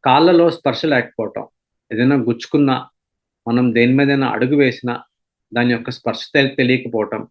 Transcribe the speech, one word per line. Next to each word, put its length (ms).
కాళ్ళలో 460
స్పర్శ 360
లేకపోవటం, 600
ఏదైనా 320
గుచ్చుకున్నా, 520
మనం 280
దేని 200
మీదైనా 360
అడుగు 260
వేసినా 380
దాని 220
యొక్క 180
స్పర్శ 300
తె-, 240
తెలియకపోవటం. 760